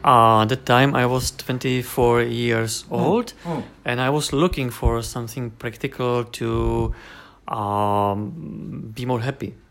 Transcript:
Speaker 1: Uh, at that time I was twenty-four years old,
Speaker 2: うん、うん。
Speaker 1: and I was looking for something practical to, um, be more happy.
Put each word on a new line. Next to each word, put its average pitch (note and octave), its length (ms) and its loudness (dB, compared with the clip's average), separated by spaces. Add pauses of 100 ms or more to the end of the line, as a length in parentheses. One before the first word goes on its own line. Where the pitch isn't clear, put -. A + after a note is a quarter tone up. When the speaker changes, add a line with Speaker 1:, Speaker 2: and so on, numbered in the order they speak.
Speaker 1:
Uh, A2+ 400 8
at A2 120 2
that C3 100 -8
time C3 320 4
I B2 100 2
was B2+ 300 -2
twenty-four B2 920 0
years A#2 640 -2
old, G3 440 0 (120)
Speaker 2:
う - 40 -6
ん、 - 20 -4
う D3+ 60 -4
ん。 A#2 60 -8 (200)
Speaker 1:
and B2 180 -2
I B2+ 80 2
was D3 260 -2
looking D3 340 0
for A#2 320 0
something A#2 560 -8
practical B2 760 -4
to, A#2 600 -2 (540)
um, G#2 1500 -2
be B2 120 -10
more B2 140 0
happy. B2 340 -6 (160)